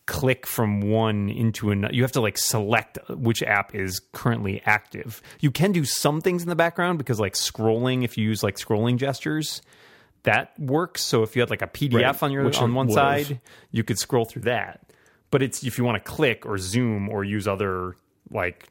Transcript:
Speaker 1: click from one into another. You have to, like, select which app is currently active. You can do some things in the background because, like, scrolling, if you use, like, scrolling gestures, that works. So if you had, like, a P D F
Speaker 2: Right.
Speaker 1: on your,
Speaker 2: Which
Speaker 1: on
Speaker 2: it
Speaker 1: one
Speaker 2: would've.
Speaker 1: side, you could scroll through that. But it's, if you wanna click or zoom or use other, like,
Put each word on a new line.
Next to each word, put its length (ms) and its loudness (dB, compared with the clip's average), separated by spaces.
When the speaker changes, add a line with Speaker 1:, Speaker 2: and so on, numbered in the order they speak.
Speaker 1:
click 420 -2
from 360 0
one 480 0
into 400 0
another. 240 0
You 80 2
have 100 0
to, 80 0
like, 160 0
select 640 0
which 340 -2
app 320 0
is 260 -4
currently 540 -2
active. 560 -2
You 100 4
can 220 2
do 140 2
some 340 0
things 220 0
in 80 -4
the 60 0
background 420 0
because, 200 -2
like, 140 0
scrolling, 720 0
if 140 -4
you 100 2
use, 140 0
like, 140 0
scrolling 420 0
gestures, 640 -4
that 340 2
works. 460 -2
So 180 2
if 140 -2
you 60 4
had, 60 2
like, 140 -2
a 60 -2
P 200 -2
D 140 4
F 180 2
Speaker 2:
Right. 60 2
Speaker 1:
on 60 0
your, 120 0
Speaker 2:
Which 160 2
Speaker 1:
on 120 4
Speaker 2:
it 20 0
Speaker 1:
one 140 2
Speaker 2:
would've. 60 4
Speaker 1:
side, 120 -6
you 140 0
could 160 -2
scroll 260 0
through 160 -12
that. 380 -2
But 120 4
it's, 200 -4
if 160 -4
you 60 2
wanna 160 0
click 440 0
or 140 -4
zoom 500 -2
or 140 -4
use 240 -2
other, 480 -2
like, 400 -4